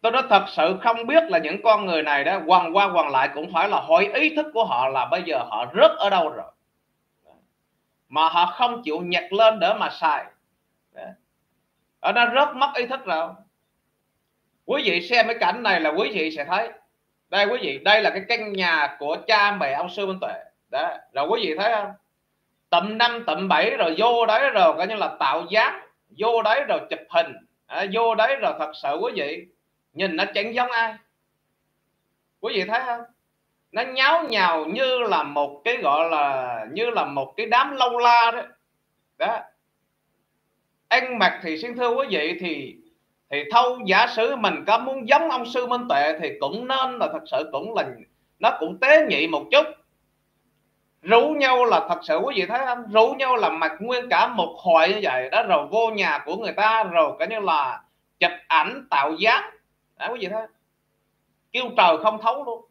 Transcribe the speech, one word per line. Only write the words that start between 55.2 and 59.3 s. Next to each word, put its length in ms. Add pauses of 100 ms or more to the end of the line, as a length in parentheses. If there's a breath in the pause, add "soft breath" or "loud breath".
đó, 140
rồi 280
vô 180
nhà 360
của 100
người 180
ta 300
rồi 360
coi 80
như 120
là 420 (380)
chụp 120 (160)
ảnh 420
tạo 240
dáng. 360 (480)